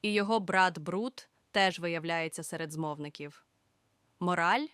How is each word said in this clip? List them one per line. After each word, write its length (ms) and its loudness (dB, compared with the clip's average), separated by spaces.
І 100 0
його 280 2
брат 380 2
Брут 500 -4
теж 280 4
виявляється 640 -2
серед 300 -6
змовників. 720 -6
Мораль? 540 2